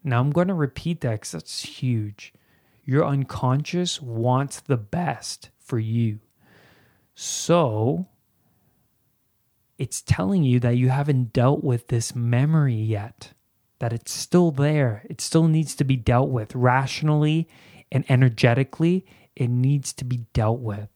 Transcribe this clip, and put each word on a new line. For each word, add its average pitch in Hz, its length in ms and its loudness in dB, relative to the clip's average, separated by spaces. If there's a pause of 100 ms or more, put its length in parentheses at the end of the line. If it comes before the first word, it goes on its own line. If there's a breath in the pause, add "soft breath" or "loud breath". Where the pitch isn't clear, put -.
Now, 123 160 2
I'm 143 100 0
gonna 180 240 0
repeat 160 460 -4
that 110 220 -4
'cause - 100 -14
that's - 320 -12
huge. 110 680 -6 (500 soft breath)
Your 139 220 2
unconscious 143 960 -2
wants 123 580 -2
the 139 160 0
best 147 800 -6
for - 220 -6
you. 110 420 -2 (960 soft breath)
So, 151 920 0 (1700)
it's - 240 -8
telling 190 400 0
you 123 180 4
that 120 160 0
you 127 140 2
haven't 135 420 0
dealt 131 320 2
with 123 240 -2
this 117 260 -4
memory 127 600 2
yet, 110 580 -6 (460)
that 117 160 -4
it's - 180 -10
still 175 380 2
there. 143 580 0
It - 140 -10
still 165 260 2
needs 156 280 0
to 143 80 0
be 131 120 2
dealt 123 320 2
with 120 260 -4
rationally 151 960 2 (420 loud breath)
and 127 200 0
energetically. 131 960 2 (280 soft breath)
It 123 140 -2
needs 127 460 0
to - 100 -10
be 120 300 -4
dealt 113 260 2
with. 104 360 -8